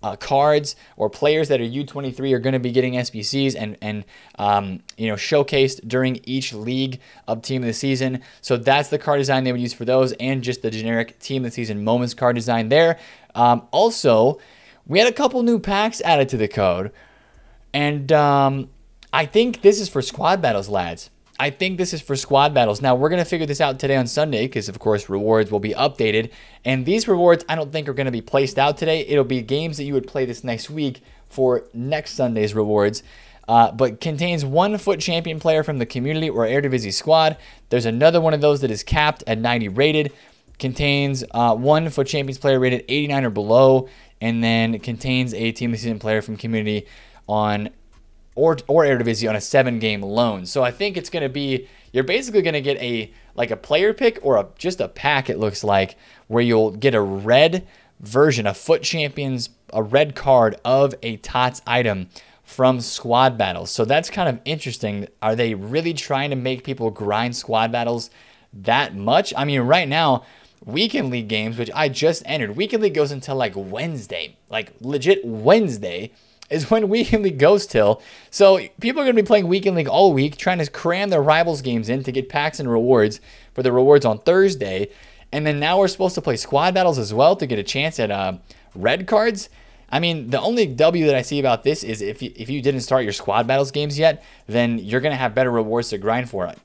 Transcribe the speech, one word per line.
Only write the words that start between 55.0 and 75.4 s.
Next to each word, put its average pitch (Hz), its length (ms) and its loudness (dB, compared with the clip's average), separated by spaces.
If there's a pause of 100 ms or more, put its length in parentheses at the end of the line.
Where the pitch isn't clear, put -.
it 85 80 -4
looks 104 260 -4
like, 98 320 0 (320)
where 117 140 0
you'll 110 280 4
get 117 240 0
a 107 60 4
red 120 640 2 (320)
version, 120 480 2
a 98 60 0
foot - 300 0
Champions, 139 640 -4 (240)
a 110 100 -2
red 135 320 2
card 120 520 4
of 131 360 2
a 117 140 -6
tots 127 500 -2
item 107 440 -2 (320)
from 127 380 0
Squad 120 580 0
Battles. 92 320 -4
So 113 160 -2
that's 147 240 0
kind 180 180 -2
of 120 160 -4
interesting. 113 640 -8 (140)
Are 110 120 0
they 113 200 -2
really 143 400 -4
trying 143 340 -4
to 139 80 -4
make 127 260 -6
people 123 280 -4
grind 110 460 -4
Squad 113 360 -2
Battles 120 380 -4 (420)
that 113 420 0
much? 110 400 0
I 143 120 -2
mean, 139 160 0
right 151 260 4
now, 143 360 2 (380)
Weekend 185 460 -2
League 113 200 -6
games, 110 280 -2
which 117 180 -6
I 156 140 0
just 151 380 0
entered, 117 280 -4
Weekend 214 280 -2
League 196 100 2
goes 143 200 0
until, 135 240 -8
like, 113 200 -2
Wednesday. 98 800 -8 (140)
Like, 110 320 -8
legit 147 420 0
Wednesday 113 880 0 (360)